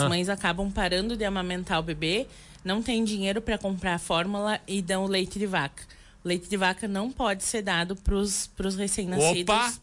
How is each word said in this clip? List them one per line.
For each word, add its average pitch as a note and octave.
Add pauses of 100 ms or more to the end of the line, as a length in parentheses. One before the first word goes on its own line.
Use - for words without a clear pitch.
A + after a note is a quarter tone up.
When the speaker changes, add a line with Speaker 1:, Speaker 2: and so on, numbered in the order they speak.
Speaker 1:
Ah. C#3
Speaker 2:
mães F3+
acabam G3
parando G3
de G#3+
amamentar F3+
o D#3+
bebê, E3+ (360)
não G3+
tem A3+
dinheiro G3+
pra A3
comprar F#3
a E3
fórmula G3+
e G3
dão F#3+
o G3
leite F#3+
de G#3
vaca. D#3+ (400)
O F3
leite F3
de G#3
vaca F#3
não G3+
pode G#3
ser A3
dado F3+
pros, G3
pros F#3+
recém-nascidos. F3+
Speaker 1:
Opa, A3+